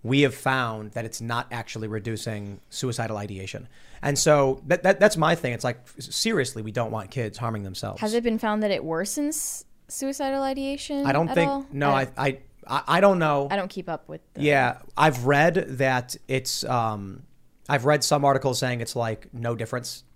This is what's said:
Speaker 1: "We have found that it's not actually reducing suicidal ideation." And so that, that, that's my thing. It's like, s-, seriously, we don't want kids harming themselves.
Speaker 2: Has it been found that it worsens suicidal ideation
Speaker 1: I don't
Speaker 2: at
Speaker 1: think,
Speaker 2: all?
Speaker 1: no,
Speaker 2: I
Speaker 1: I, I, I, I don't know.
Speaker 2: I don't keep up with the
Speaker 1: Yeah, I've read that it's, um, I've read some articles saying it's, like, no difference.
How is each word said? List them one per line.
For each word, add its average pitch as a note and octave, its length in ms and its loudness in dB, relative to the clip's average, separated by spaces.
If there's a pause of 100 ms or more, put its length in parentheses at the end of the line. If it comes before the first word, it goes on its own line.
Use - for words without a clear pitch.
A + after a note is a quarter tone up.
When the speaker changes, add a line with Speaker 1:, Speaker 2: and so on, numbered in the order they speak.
Speaker 1:
"We C3+ 200 4
have C3+ 120 4
found A2+ 580 -2
that A#2 140 -6
it's A2 160 -10
not A#2 300 -4
actually A2 360 -8
reducing G#2 800 -6
suicidal A#2 480 -4
ideation." G2+ 500 -10 (360)
And C#3+ 140 0
so C#3 500 4
that, F3 160 2
that, G3 160 4
that's F#3+ 180 6
my D#3+ 160 4
thing. C3+ 200 -2
It's A2+ 100 -8
like, B2 160 -4 (180)
s-, - 180 -12
seriously, C#3+ 460 0
we G#2+ 100 -8
don't A2+ 200 -2
want G#2+ 180 -6
kids A2+ 260 -6
harming A2 280 -6
themselves. F#2+ 360 -8
Speaker 2:
Has G#3+ 140 -2
it A#3 100 2
been A3+ 140 0
found G#3+ 240 0
that G#3 80 2
it F#3+ 140 0
worsens G3+ 800 -4 (220)
suicidal C4+ 560 -4
ideation C#4 600 -4
Speaker 1:
I C#4 100 2
don't E3 160 2
Speaker 2:
at B3+ 40 -4
Speaker 1:
think, E3+ 160 2
Speaker 2:
all? C#4 220 -4
Speaker 1:
no, C#3+ 180 0
Speaker 2:
I C3+ 120 4 (140)
Speaker 1:
I, D3 120 0
I, C3+ 120 -2 (280)
I, C#3 200 -2
I E3+ 140 6
don't G3 160 8
know. D3 320 2
Speaker 2:
I F#3+ 60 0
don't F#3 160 -4
keep F3+ 180 -10
up - 180 -8
with D#3 140 -14 (140)
the C#3 80 -4
Speaker 1:
Yeah, C#3 340 4 (180)
I've C#3 300 4
read C#3+ 540 4
that B2+ 360 0 (120)
it's, C3 380 -2
um, A2 580 -4 (440)
I've C3+ 180 0
read D3 180 4
some D3 200 2
articles C3+ 360 4
saying B2 220 -2
it's, - 140 -8
like, A2+ 380 -4
no A#2 220 -4
difference. A#2+ 480 -8 (120)